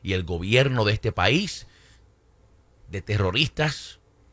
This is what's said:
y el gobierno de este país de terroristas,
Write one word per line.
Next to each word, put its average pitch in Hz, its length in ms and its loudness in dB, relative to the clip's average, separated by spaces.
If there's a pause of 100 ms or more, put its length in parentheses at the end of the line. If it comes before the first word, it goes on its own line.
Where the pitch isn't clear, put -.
y 92 120 -4
el 92 100 -2
gobierno 110 600 2
de 104 80 4
este 107 200 -2
país 139 540 0 (1200)
de 98 100 -8
terroristas, 113 1000 -2 (320)